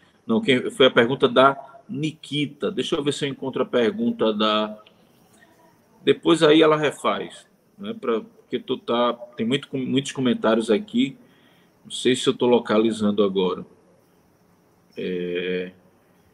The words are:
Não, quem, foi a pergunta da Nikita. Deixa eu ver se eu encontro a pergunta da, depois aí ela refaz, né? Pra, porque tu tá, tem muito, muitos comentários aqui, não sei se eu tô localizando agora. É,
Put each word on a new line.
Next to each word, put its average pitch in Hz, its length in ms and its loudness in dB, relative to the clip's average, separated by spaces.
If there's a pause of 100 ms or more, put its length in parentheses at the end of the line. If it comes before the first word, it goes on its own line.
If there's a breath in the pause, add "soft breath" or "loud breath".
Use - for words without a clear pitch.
(260 soft breath)
Não, 113 140 2
quem, 127 320 0
foi 131 140 4
a 127 60 6
pergunta 131 360 4
da 131 300 4 (320 loud breath)
Nikita. 143 800 -6
Deixa 127 240 -4
eu 151 80 -4
ver 143 80 0
se 147 140 -6
eu 139 40 -4
encontro 131 320 -6
a 123 40 0
pergunta 113 640 0
da, 107 500 -2 (1200 soft breath)
depois 156 380 2
aí 156 200 6
ela 156 140 6
refaz, 107 720 -4 (320)
né? 101 160 -10
Pra, 117 280 -4
porque - 380 -10
tu 127 180 -6
tá, 120 360 -2 (240)
tem 113 80 -4
muito, 139 320 -4
muitos 131 340 -4
comentários 113 580 0
aqui, 117 480 -2 (680 soft breath)
não - 60 -20
sei 127 240 0
se - 120 -2
eu 131 60 2
tô 123 140 -2
localizando 107 760 2
agora. 95 420 -2 (1300)
É, 90 760 -6 (640)